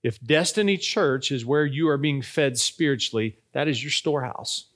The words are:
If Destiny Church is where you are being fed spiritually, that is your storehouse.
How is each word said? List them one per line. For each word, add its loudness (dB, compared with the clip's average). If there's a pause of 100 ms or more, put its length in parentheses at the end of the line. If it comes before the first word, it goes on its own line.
If -4
Destiny 2
Church 0
is -2
where 2
you 0
are 2
being 0
fed 0
spiritually, -2 (160)
that 0
is -2
your -8
storehouse. -4